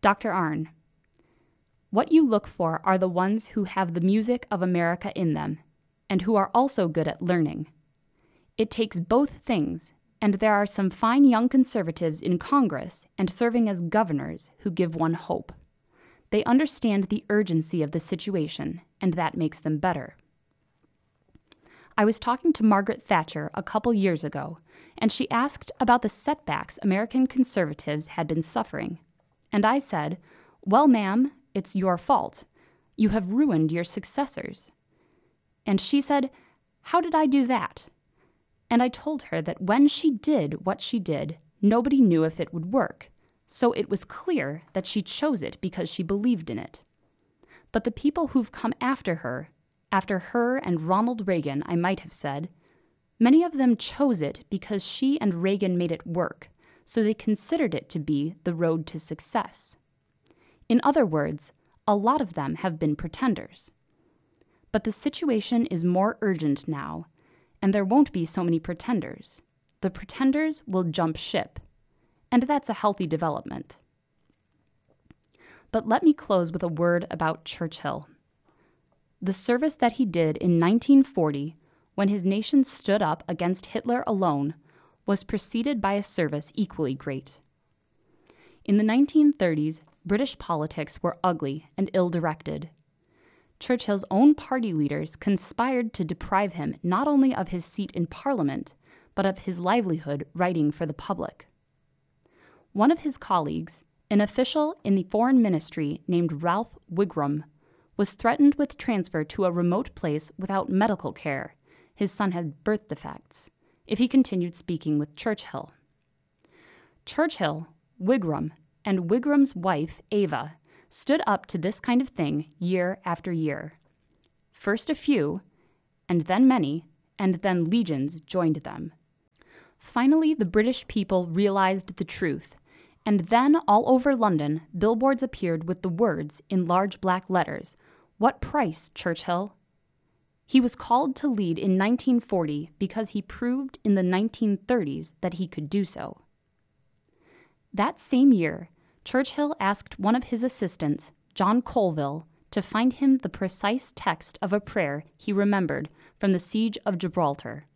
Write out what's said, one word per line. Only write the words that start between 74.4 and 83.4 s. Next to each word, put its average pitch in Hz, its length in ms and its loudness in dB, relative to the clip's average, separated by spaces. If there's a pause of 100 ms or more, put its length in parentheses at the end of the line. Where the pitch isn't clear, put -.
But 220 160 -2
let 240 140 2
me 311 100 8
close 175 400 0
with 175 100 -4
a 175 60 -2
word 175 420 2
about 160 360 -4
Churchill. - 600 -8 (1120)
The 190 120 -2
service 247 420 -2
that 233 200 0
he 247 120 0
did 165 300 0
in 170 240 2
nineteen 233 420 6
forty, 156 540 -2 (400)
when 196 120 2
his 196 160 -2
nation 214 380 4
stood 208 400 0
up 160 240 -2
against 185 400 -2